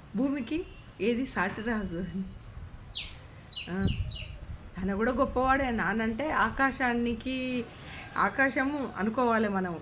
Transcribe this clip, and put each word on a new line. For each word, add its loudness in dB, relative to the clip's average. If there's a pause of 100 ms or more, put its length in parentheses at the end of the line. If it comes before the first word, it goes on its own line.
(160)
భూమికి 0 (360)
ఏది 4
సాటి 0
రాదు 0
అని. -4 (1500)
ఆ, 0 (920)
ఆయన 0
కూడా 2
గొప్పవాడే. 4
నానంటే 0
ఆకాశానికి, 2 (520)
ఆకాశము 2
అనుకోవాలి 4
మనం 0